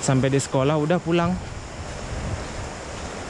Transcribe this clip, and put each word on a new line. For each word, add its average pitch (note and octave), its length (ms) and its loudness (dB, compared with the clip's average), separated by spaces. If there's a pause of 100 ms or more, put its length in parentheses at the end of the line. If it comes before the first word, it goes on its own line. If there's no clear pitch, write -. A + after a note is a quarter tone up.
Sampai C3 320 4
di C#3 80 4
sekolah C#3 340 2
udah D3 220 4
pulang. E3+ 340 2 (2000)